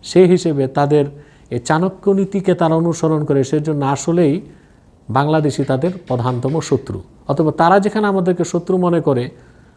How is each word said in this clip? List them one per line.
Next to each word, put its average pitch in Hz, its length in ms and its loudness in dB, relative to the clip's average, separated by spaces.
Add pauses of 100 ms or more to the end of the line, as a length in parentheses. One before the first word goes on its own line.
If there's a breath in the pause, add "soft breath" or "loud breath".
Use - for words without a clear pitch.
সেই 180 240 4
হিসেবে 165 420 2
তাদের 143 360 2 (460 loud breath)
এই 120 80 -4
চাণক্য 185 520 -2
নীতিকে 190 440 0
তারা 165 200 0
অনুসরণ 160 500 0
করে, 139 200 0
সেজন্য 151 400 -2
আসলেই 160 560 0 (720 soft breath)
বাংলাদেশই 147 540 0
তাদের 135 260 -2 (160)
প্রধানতম 127 540 -2
শত্রু। 120 420 -4 (260)
অথবা 151 220 0
তারা 170 300 4
যেখানে 208 260 -2
আমাদেরকে 185 380 0
শত্রু 180 340 -2
মনে 170 220 2
করে, 131 300 -2 (460 soft breath)